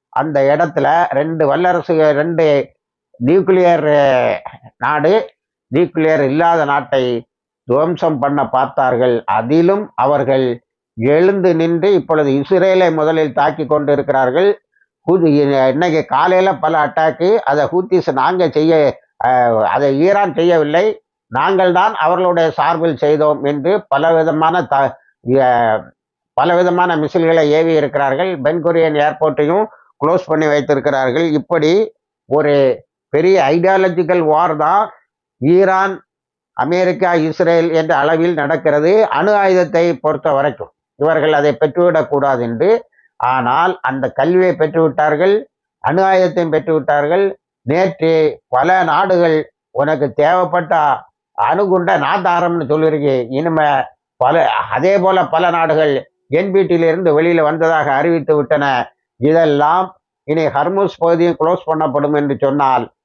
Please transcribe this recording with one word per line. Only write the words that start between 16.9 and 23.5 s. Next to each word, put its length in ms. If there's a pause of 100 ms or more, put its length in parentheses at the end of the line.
அதை 280
ஹூத்திஸ் 480
நாங்க 380
செய்ய, 500 (240)
அஹ், 380
அதை 360
ஈரான் 360
செய்யவில்லை, 680 (260)
நாங்கள் 460
தான் 220
அவர்களுடைய 560
சார்பில் 460
செய்தோம் 480
என்று 440